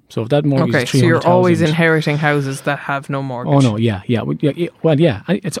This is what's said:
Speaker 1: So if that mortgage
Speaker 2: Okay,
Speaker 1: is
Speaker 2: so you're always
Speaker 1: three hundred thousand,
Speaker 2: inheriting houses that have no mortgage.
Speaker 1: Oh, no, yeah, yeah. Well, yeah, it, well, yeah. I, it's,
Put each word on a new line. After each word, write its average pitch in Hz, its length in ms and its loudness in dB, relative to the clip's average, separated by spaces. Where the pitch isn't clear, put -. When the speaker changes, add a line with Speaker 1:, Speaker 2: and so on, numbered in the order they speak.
Speaker 1:
So 117 140 -6
if 110 60 -8
that 147 160 0
mortgage 135 300 0
Speaker 2:
Okay, 135 100 2
Speaker 1:
is 123 60 -6
Speaker 2:
so 143 80 2
you're 160 280 2
always 180 320 4
Speaker 1:
three 165 80 2
hundred - 0 -
thousand, - 20 2
Speaker 2:
inheriting 160 500 2
houses 143 420 -2
that 143 180 -4
have 139 320 -8
no 139 140 -6
mortgage. 131 300 -4
Speaker 1:
Oh, 139 40 4
no, 120 180 2
yeah, 110 300 -2
yeah. 113 160 -2
Well, 143 180 -4
yeah, 143 140 0
it, 165 300 -6
well, 156 160 2
yeah. 120 260 0
I, 185 160 -2
it's, - 180 -8